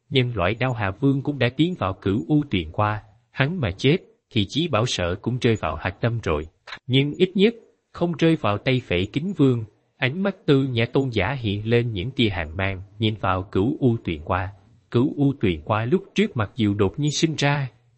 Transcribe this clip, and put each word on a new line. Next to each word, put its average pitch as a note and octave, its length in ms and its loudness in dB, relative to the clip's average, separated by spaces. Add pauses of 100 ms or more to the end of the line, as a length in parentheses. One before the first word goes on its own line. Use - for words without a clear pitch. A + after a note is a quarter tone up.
(100)
nhân B2 240 2
loại G2 200 0
Đao B2+ 180 -2
Hà A2 180 -2
Vương C#3 320 0
cũng C#3+ 160 -6
đã A#2+ 100 2
tiến E3+ 300 0
vào F#2+ 140 -2
cửu G2+ 360 -2
u D3+ 220 4
tuyền E2+ 200 -2
qua, G#2+ 320 -2 (280)
hắn D#3+ 300 -2
mà A2 100 -2
chết C3 260 2 (340)
thì G2+ 180 0
Chí E3 200 -2
Bảo A#2 180 0
sợ F2 360 -2
cũng A#2+ 160 -2
rơi A#2 220 2
vào D#2 160 -4
hạch - 240 -6
tâm A#2 220 -2
rồi. D#2 240 -2 (400)
Nhưng C#3 280 2
ít F#3 200 2
nhất G#3 200 4 (380)
không F3 260 -2
rơi E3 180 4
vào G#2 220 0
tay C3 220 0
Phệ F2+ 240 0
Kính D#3+ 280 -4
Vương. C3 320 2 (320)
Ánh C#3 260 -4
mắt G3+ 140 -2 (100)
Tư D#3 160 4
Nhã A#2+ 240 0
Tôn C3+ 240 0
giả G#2+ 220 0
hiện A2 380 -4
lên A#2+ 220 2
những G2+ 180 -4
tia A#2 180 2
hàn E2 280 -6
mang, F#2+ 260 -4 (160)
nhìn A2 220 0
vào F#2 220 0
cửu G2+ 380 0
u A#2+ 240 4
tuyền D#2+ 200 -4
qua. F#2 280 -4 (380)
Cửu A#2+ 260 0
u C#3 240 2
tuyền F2 240 0
qua A2 200 -2
lúc F3 200 0 (100)
trước A3 220 0
mặc G#2+ 200 -2
dù G#2 180 2
đột G2+ 260 0
nhiên D3 100 0
sinh D#3 280 0
ra, C#3+ 300 0 (300)